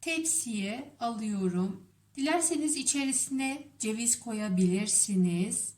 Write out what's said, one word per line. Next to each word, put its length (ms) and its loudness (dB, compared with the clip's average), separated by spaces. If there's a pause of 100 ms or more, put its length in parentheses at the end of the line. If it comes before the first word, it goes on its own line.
Tepsiye 960 -2
alıyorum. 880 -2 (280)
Dilerseniz 640 2
içerisine 880 -2 (120)
ceviz 400 0
koyabilirsiniz. 1600 2